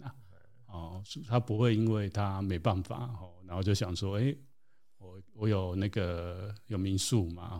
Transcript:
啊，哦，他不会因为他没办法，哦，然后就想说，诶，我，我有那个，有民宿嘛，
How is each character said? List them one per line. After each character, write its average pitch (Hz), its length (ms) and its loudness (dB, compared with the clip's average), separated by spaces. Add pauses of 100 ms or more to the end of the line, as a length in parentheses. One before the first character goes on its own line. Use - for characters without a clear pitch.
啊， 131 120 -10 (520)
哦， 87 360 -10 (260)
他 123 100 4
不 117 180 2
会 117 200 6
因 113 160 4
为 104 160 2
他 98 340 0
没 92 160 0
办 92 240 2
法， - 220 -8 (160)
哦， 90 260 -16
然 87 80 -8
后 92 80 0
就 101 100 4
想 95 220 0
说， 98 220 -2
诶， 135 200 2 (600)
我， 95 240 -16 (120)
我 110 140 0
有 92 280 2
那 95 140 2
个， 87 640 -2 (140)
有 107 100 -4
民 95 220 2
宿 95 300 2
嘛， 85 320 -8